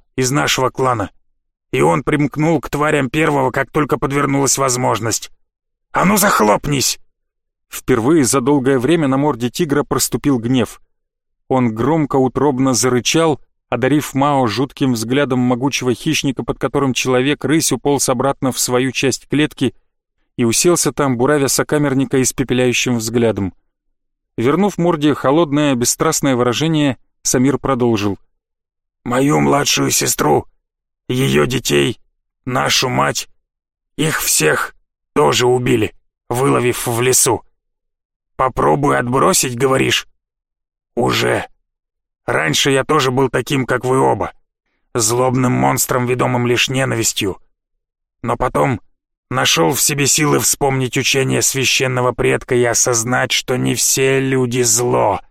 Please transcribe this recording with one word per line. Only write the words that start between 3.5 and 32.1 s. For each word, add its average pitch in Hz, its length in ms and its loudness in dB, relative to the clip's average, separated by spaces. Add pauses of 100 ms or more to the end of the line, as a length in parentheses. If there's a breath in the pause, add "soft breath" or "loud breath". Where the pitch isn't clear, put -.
как 135 200 -2
только 143 280 -2
подвернулась 139 600 0
возможность. 123 720 -2 (640)
А 147 120 0
ну 202 120 4
захлопнись!» 190 840 0 (680)
Впервые 131 560 2
за 135 160 2
долгое 135 380 2
время 147 300 2
на 135 80 2
морде 135 340 0
тигра 147 320 0
проступил 131 560 -2
гнев. 120 420 -2 (680)
Он 123 260 0
громко, 143 420 0
утробно 131 580 2
зарычал, 127 640 0 (280)
одарив 131 460 0
Мао 135 320 2
жутким 131 460 -2
взглядом 127 480 0
могучего 123 520 0
хищника, 139 520 -2
под - 140 -6
которым 135 360 0
человек-рысь 135 800 0
уполз 139 360 0
обратно 131 440 0
в - 60 -10
свою 131 340 0
часть - 360 -2
клетки 139 460 -2 (600)
и 120 80 0
уселся 151 480 2
там, 135 240 0
буравя 139 320 2
сокамерника 135 720 0
испепеляющим 123 760 0
взглядом. 110 540 0 (840)
Вернув 156 420 0
морде 156 360 2
холодное, 143 600 2
бесстрастное 139 600 0
выражение, 139 640 0 (240)
Самир 131 360 2
продолжил. 117 600 0 (840)
«Мою 139 360 2
младшую 139 500 0
сестру, 139 560 0 (640)
её 135 380 0
детей, 131 540 -2 (440)